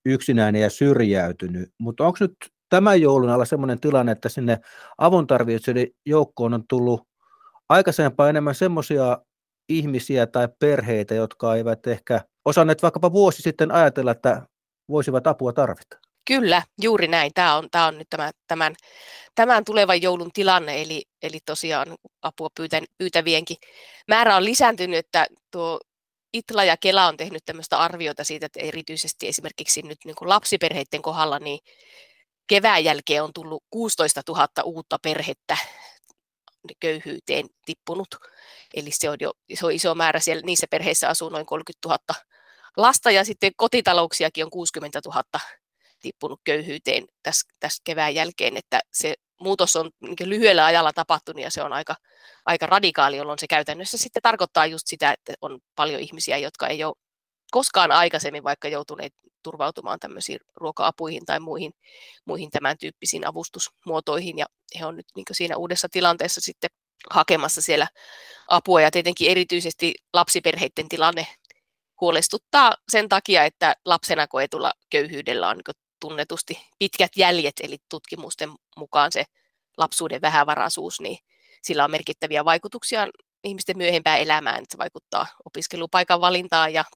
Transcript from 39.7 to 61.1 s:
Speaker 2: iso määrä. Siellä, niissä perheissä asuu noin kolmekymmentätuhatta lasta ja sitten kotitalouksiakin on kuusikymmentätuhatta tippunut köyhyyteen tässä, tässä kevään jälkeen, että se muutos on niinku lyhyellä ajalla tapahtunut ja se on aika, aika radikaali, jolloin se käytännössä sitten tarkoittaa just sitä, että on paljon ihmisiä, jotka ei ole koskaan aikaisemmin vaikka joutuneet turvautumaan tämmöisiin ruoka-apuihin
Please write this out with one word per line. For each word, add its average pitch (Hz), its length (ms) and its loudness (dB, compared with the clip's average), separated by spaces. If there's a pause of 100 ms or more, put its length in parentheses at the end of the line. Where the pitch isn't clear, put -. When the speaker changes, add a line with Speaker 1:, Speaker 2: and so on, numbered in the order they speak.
Speaker 2:
iso 165 240 0
määrä. 165 240 2
Siellä, 160 260 -2
niissä 175 240 0
perheissä 160 400 0
asuu 160 200 -2
noin 156 160 -8
kolmekymmentätuhatta - 680 -6 (640)
lasta 233 340 4
ja 196 140 4
sitten 202 320 -2
kotitalouksiakin 170 840 0
on 160 80 -8
kuusikymmentätuhatta 147 880 -6 (640)
tippunut 135 420 -12
köyhyyteen 151 640 -2 (180)
tässä, - 260 -4 (100)
tässä - 240 -6
kevään 156 320 -2
jälkeen, 160 420 -4
että - 220 -4 (140)
se 156 220 -4 (240)
muutos 190 360 0
on 165 140 -4 (120)
niinku 180 240 -12
lyhyellä 196 400 4
ajalla 165 280 4
tapahtunut 156 500 -4
ja 143 80 -8
se 147 120 -6
on 143 100 -8
aika, 151 220 -8 (500)
aika 165 200 -2
radikaali, 170 520 2
jolloin 147 220 -8
se 156 80 -8
käytännössä 160 500 -2
sitten - 240 -4
tarkoittaa 180 440 2
just 160 220 -8
sitä, 151 240 0
että - 300 -8
on 139 180 -14 (160)
paljon 151 240 -4
ihmisiä, 143 380 -6
jotka 143 300 -8
ei 151 160 -6
ole 156 120 -6 (560)
koskaan 190 400 2
aikaisemmin 151 520 2
vaikka 143 240 -6
joutuneet 147 460 -10 (300)
turvautumaan 151 560 -8
tämmöisiin - 400 -12 (160)
ruoka-apuihin 165 680 -10